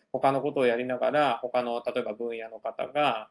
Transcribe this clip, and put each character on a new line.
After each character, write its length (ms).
他 200
の 100
こ 100
と 80
を 80
や 100
り 80
な 140
が 100
ら、 320
他 220
の、 200
例 180
え 20
ば 100
分 240
野 140
の 80
方 280
が 440